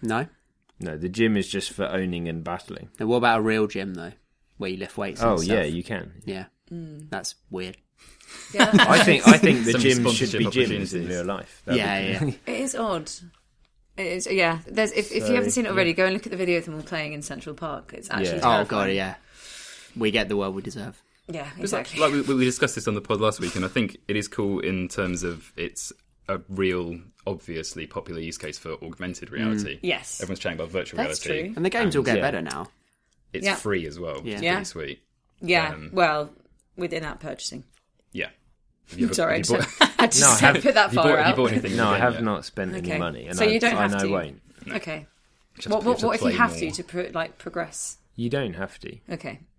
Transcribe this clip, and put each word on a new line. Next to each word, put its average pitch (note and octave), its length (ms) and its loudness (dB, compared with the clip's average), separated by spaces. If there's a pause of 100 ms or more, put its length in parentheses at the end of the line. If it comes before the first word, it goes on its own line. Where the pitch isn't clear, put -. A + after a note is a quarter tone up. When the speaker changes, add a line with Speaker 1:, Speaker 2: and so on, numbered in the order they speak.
Speaker 1:
No? A#2 240 -2 (540)
Speaker 2:
No, D#2+ 160 -6
the E2+ 120 -4
gym A2 280 2
is G2 120 0
just G2 240 -6
for G2+ 140 -4
owning F2 420 -2
and E2 140 -6
battling. F2 460 -10 (100)
Speaker 1:
And A2+ 100 -2
what A#2+ 100 4
about A#2 200 4
a A2 40 2
real G#2+ 240 2
gym, G2 280 -6
though, E2+ 180 -10 (440)
where G2 140 -6
you F#2 80 -6
lift F#2 200 -10
weights G2 220 -6
and A#2 100 4
Speaker 2:
Oh, F#2 120 4
yeah, F#2+ 200 2
Speaker 1:
stuff? D2+ 120 -2
Speaker 2:
you F2 100 -4
can. E2+ 400 -10
Speaker 1:
Yeah. F#2+ 220 -8 (260)
Speaker 3:
Mm. D#3 380 -14
Speaker 1:
That's F#2+ 240 -8 (160)
weird. F#2 260 -8 (760)
Speaker 3:
Yeah. G#3+ 180 4
Speaker 2:
<laughs> G#3 40 8 (120)
I E3 160 8
think, D#3 240 8
I A#3 100 12
think C#3 260 6
the A2+ 80 4
Speaker 4:
Some B2 80 4
Speaker 2:
gym C3 120 6
should B2 100 4
Speaker 4:
sponsorship A#2 360 2
Speaker 2:
be A2+ 80 4
gyms G2 100 -2
in B2+ 60 4 (200)
Speaker 4:
opportunities. F2+ 260 -4
Speaker 2:
real F2+ 160 -2
life. F#2 420 -6
That'd B2 140 -2
Speaker 1:
Yeah, G2+ 200 0
Speaker 2:
be F#2+ 120 -2
Speaker 1:
yeah. F#2+ 60 -2
Speaker 2:
good. D3 220 -2
<laughs> - 60 -16
Speaker 3:
It B3 140 -4
is C4+ 140 -4
odd. F#3+ 360 -4 (840)
It G3 100 -6
is, F3+ 240 -4
yeah. E3+ 360 2
There's, A3 260 0
if, G#3 200 -2
if G#3 100 0
you G#3+ 60 0
Speaker 2:
So, A#3+ 60 4
Speaker 3:
haven't A#3+ 160 2
seen A#3 160 0
it G3+ 40 -2
already, F#3+ 200 2
Speaker 2:
yeah. E3 60 0
Speaker 3:
go F#3 100 4
and F#3+ 80 2
look G#3 120 -6
at A3+ 60 -8
the F#3 60 -6
video F3+ 200 2
of E3 60 -4
them E3 100 -10
all D#3 80 -8
playing D#3 300 -6
in D3 100 -10
Central D3 320 -10
Park. D3+ 400 -10
It's - 160 -14
actually - 160 -2
Speaker 2:
Yeah. F2 120 0
Speaker 1:
Oh, - 20 -2 (240)
Speaker 3:
terrifying. - 20 -8
Speaker 1:
God, G2+ 280 0
yeah. F#2+ 200 -2 (840)
We A2 140 2
get G#2 180 2
the G2+ 80 0
world G2 180 0
we G2 80 -8
deserve. B2 380 -12 (280)
Speaker 3:
Yeah, D#3 200 -10 (100)
Speaker 4:
It's G3 140 -4
like, F3+ 100 -2 (100)
Speaker 3:
exactly. C#3+ 260 2
Speaker 4:
like C3+ 80 0
we, C3+ 80 2
we B2+ 100 4
discussed - 300 0
this A2+ 140 -4
on G#2+ 60 0
the G2+ 60 -2
pod G2+ 200 -2
last G#2+ 180 2
week, F2 160 -4
and F#2 100 -2
I F#2+ 40 -2
think A2 280 -2 (120)
it G2+ 80 -2
is G#2 120 -2
cool G2+ 320 -2
in F2+ 280 -2
terms F2+ 340 -4
of E2+ 340 -8
it's - 360 -10 (360)
a F#2+ 200 -4
real, F2+ 500 -2 (280)
obviously E2 600 -8
popular - 340 -10
use E2 180 -10
case D2+ 200 -10
for D#2+ 140 -10 (100)
augmented F2 460 -10
Speaker 1:
Mm. - 40 -16
Speaker 4:
reality. G#2 500 -2
Speaker 3:
Yes. - 400 -6
Speaker 4:
Everyone's F#2 180 -8
chatting E2+ 180 -6
about E2 120 -8
virtual F#2 280 -4
Speaker 3:
That's D#2 280 -4
Speaker 4:
reality. - 220 -4
Speaker 3:
true. A3 80 -10
Speaker 1:
And E3 80 -2
the F#3+ 60 2
games A#3 140 0
Speaker 2:
And, E3+ 120 2
Speaker 1:
will C#3 80 4
get A#2+ 120 2
Speaker 2:
yeah. F#2 60 2
Speaker 1:
better A2+ 200 0
now. D2 280 -6 (600)
Speaker 4:
It's - 120 -6
Speaker 3:
Yeah. G3 120 0
Speaker 4:
free F#2+ 300 -2
as D#2 140 -10
well, D#2+ 160 -6
which - 100 -10
Speaker 1:
Yeah. G#2+ 100 -6
Speaker 4:
is G#2 60 -6
Speaker 3:
Yeah. E3+ 120 0
Speaker 4:
pretty G3 100 -4
sweet. D2+ 380 -10 (400)
Speaker 3:
Yeah, E3+ 320 2
Speaker 4:
Um, D#3 180 -12
Speaker 3:
well, D3+ 380 2 (460)
with F3 160 -4
in-app D#3+ 280 -8
purchasing. - 440 -10 (480)
Speaker 4:
Yeah. - 180 -6 (600)
Have F3 80 -14
you A#3+ 80 2
ever, F#3+ 80 0
Speaker 3:
Sorry, E3 240 2
Speaker 4:
have E3 100 -2
you A#3 60 4
Speaker 3:
I - 40 2
Speaker 4:
bought - 100 0
Speaker 3:
just, - 120 -2
<laughs> - 200 4
I A#3 60 6
just - 140 4
Speaker 2:
No, C#3+ 60 8
I C3+ 40 10
Speaker 3:
don't A2 100 6 (160)
Speaker 2:
have, C#3+ 80 0
Speaker 3:
put C#4 100 6
that A3 80 6
Speaker 4:
have G3 100 2
you - 40 0
Speaker 3:
far E3+ 80 4
Speaker 4:
bought, D#3+ 140 6
have D3+ 80 4
Speaker 3:
out. F3+ 40 4
Speaker 4:
you - 60 2
bought B2 160 4
anything A2 180 0
in F#2+ 60 -2
Speaker 2:
No, A#2 80 4
Speaker 4:
the G#2+ 60 4
Speaker 2:
I - 40 4
Speaker 4:
game G2 80 2
Speaker 2:
have B2 120 4
Speaker 4:
yet? - 100 -4
Speaker 2:
not G2+ 200 -2
spent F#2+ 300 -6
Speaker 3:
Okay. F2+ 160 -6
Speaker 2:
any - 80 -2
money, D2 300 -6
and F3+ 100 -4
Speaker 3:
So A3 60 4
Speaker 2:
I, G#3+ 40 6
Speaker 3:
you A3 120 2
don't A#3 140 2
Speaker 2:
I G#2 80 2
Speaker 3:
have G3+ 100 2
Speaker 2:
know G2+ 80 0
Speaker 3:
to. G2 80 0
Speaker 2:
won't. D#3+ 320 -4 (320)
Speaker 3:
Okay. D3+ 340 -8 (500)
Speaker 4:
Just - 120 -12
Speaker 3:
What, G#3+ 80 2
Speaker 4:
you - 20 2
have G3 80 -2
Speaker 3:
what, B3 140 2
Speaker 4:
to A#3 60 0
Speaker 3:
what A#3 100 2
if - 60 -2
you - 60 2
Speaker 4:
play G#3 80 2
Speaker 3:
have F3+ 140 4
Speaker 4:
more. E3+ 100 -6
Speaker 3:
to, E3 120 -2
to F3+ 120 -8
pro-, F3+ 300 -6
like, E3 240 -6
progress? - 600 -8 (180)
Speaker 2:
You A#2 120 -4
don't C#3 260 -2
have F#2+ 260 -10
to. - 160 -14 (160)
Speaker 3:
Okay. C3+ 260 -10 (200)